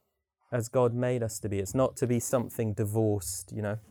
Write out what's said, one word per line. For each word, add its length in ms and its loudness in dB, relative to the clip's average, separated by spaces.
as 180 -2
God 240 4
made 300 0
us 180 -4
to 80 -4
be. 120 0
It's 140 -4
not 240 2
to 80 0
be 120 4
something 560 -2
divorced, 800 0
you 100 -6
know 160 -4